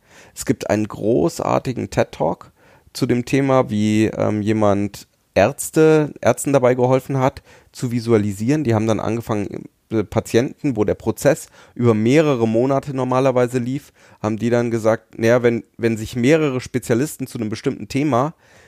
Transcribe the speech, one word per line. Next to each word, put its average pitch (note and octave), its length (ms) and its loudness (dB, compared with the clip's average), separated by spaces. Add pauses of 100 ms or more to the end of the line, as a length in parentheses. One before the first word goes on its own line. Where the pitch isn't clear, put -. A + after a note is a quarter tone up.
(360)
Es - 100 -12
gibt - 240 -2
einen G#2+ 180 0
großartigen A#2+ 1040 -2
ted - 220 -2
Talk - 400 -6 (420)
zu - 120 -4
dem B2 200 0
Thema, C3+ 440 2
wie, G#2+ 360 2
ähm, G#2+ 360 -2
jemand G2+ 680 0 (260)
Ärzte, D3+ 880 2
Ärzten A#2+ 320 0
dabei B2+ 220 4
geholfen C3 420 0
hat, C3 240 -2 (300)
zu B2 200 -6
visualisieren. A2+ 760 0
Die A2+ 100 2
haben G#2+ 120 0
dann G#2+ 120 0
angefangen, G#2+ 680 -6 (240)
äh, G#2+ 140 -2
Patienten, A#2 720 -2
wo G#2 80 2
der F#2+ 120 0
Prozess - 520 -2 (260)
über A#2+ 200 2
mehrere B2 540 2
Monate C3 460 0
normalerweise B2+ 640 0
lief, B2+ 360 -6 (280)
haben G#2+ 160 -2
die A#2 120 -2
dann A#2+ 220 0
gesagt, A2 460 -2
naja, A#2 240 4
wenn, A#2 220 2 (140)
wenn A2+ 200 0
sich A2 200 -8
mehrere C3+ 420 2
Spezialisten B2+ 680 -4
zu - 120 -14
einem A2 100 -4
bestimmten A2 380 -6
Thema C#3 460 -2 (340)